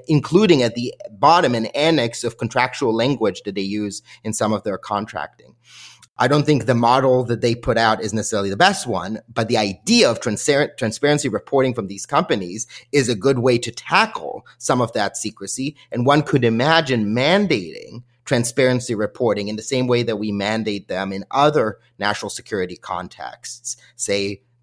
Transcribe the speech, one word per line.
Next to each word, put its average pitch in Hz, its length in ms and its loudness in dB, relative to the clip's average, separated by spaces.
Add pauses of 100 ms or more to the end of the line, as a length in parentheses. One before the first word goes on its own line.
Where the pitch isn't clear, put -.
including 160 560 2
at 117 120 -2
the 120 180 -6 (180)
bottom 143 440 4
an 110 120 -2
annex 143 560 0
of 117 140 -4
contractual 123 560 -2
language 113 500 0
that 101 120 -8
they 101 60 -2
use 101 400 -6 (220)
in 110 100 -6
some 107 180 0
of 104 120 -2
their 98 140 -4
contracting. 101 800 -8 (640)
I 120 80 2
don't 147 200 2
think 139 180 2
the 127 80 2
model 127 520 4
that 113 160 -2
they 117 120 2
put 117 240 -2
out 110 240 2
is 107 100 -4
necessarily 104 380 -2
the 101 80 -4
best 185 300 2
one, 98 340 -6 (100)
but 113 180 -2
the 117 80 2
idea 123 520 4
of 117 100 0
transar-, 139 560 0
transparency 143 540 0
reporting 127 460 0
from 101 140 -6
these 98 180 -12
companies 113 580 -2 (260)
is 139 160 2
a 123 60 0
good 127 240 2
way 120 220 2
to 120 120 -6
tackle - 720 -2 (140)
some 127 240 0
of 117 120 0
that 101 220 -2
secrecy. - 600 -8 (160)
And 120 160 0
one 143 160 4
could 143 200 2
imagine 120 680 2
mandating 127 880 0 (240)
transparency 123 680 0
reporting 104 520 -2
in 107 100 -6
the 110 40 -10
same 127 240 -2
way 123 160 2
that 110 160 -2
we 107 140 -4
mandate 101 560 -2
them 95 260 -4
in 98 160 -8
other 139 480 2 (220)
national 104 320 -2
security 92 460 -6
contexts, - 1000 -12 (180)
say - 460 -4 (220)